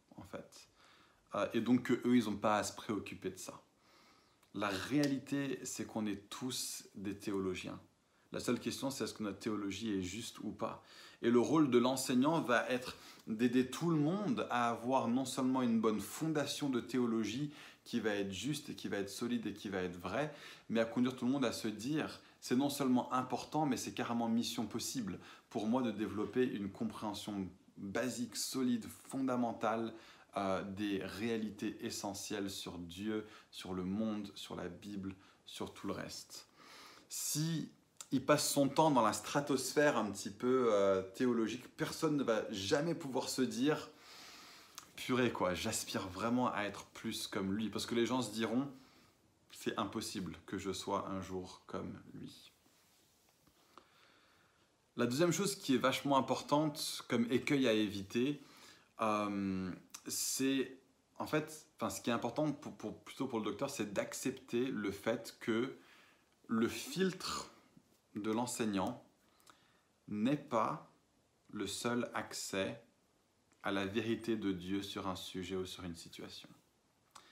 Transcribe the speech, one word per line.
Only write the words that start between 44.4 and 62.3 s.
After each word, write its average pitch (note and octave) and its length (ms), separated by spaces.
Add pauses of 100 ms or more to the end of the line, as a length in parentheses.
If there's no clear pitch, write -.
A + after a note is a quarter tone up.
Purée B2 360
quoi, F#2 220
j'aspire G#2+ 540
vraiment A#2 440
à G2+ 100
être G2+ 240
plus - 400
comme F#2+ 260
lui. » G#2+ 180
Parce A2 160
que A#2+ 100
les A#2 100
gens B2+ 160
se G#2 80
diront, « A2+ 400 (800)
C'est - 280
impossible G2 580 (100)
que G2+ 120
je F#2+ 140
sois F#2+ 360
un F#2+ 120
jour F#2 460
comme - 320 (140)
lui. » - 400 (2500)
La A#2+ 100
deuxième D3+ 260
chose F#3+ 240
qui - 180
est A#2+ 40
vachement C3 380
importante D3 920
comme A#2+ 240
écueil C3+ 340
à A2+ 60
éviter, G#2+ 680 (600)
euh, G2+ 720 (340)
c'est, - 720 (400)
en - 80
fait, - 400 (100)
enfin, A2 140
ce - 100
qui B2 100
est - 20
important A#2+ 400